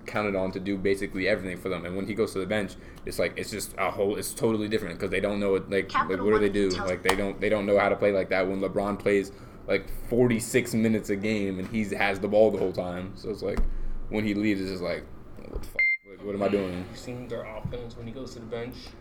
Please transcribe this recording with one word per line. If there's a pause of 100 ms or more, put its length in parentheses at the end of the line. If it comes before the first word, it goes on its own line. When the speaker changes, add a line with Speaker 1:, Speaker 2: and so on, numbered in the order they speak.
Speaker 1:
counted
on
to
do
basically
everything
for
them.
And
when
he
goes
to
the
bench, (300)
it's
like,
it's
just
a
whole,
it's
totally
different
'cause
they
don't
know
it,
like,
like, (120)
what
do
they
do?
Like,
they
don't,
they
don't
know
how
to
play
like
that
when
LeBron
plays, (340)
like, (200)
forty-six
minutes
a
game
and
he's,
has
the
ball
the
whole
time.
So
it's
like, (500)
when
he
leaves,
it's
just
like, (440)
"What
the
fuck? (240)
Like,
what
am
I
doing?"
Speaker 2:
You
seen
their
offense
when
he
goes
to
the
bench? (260)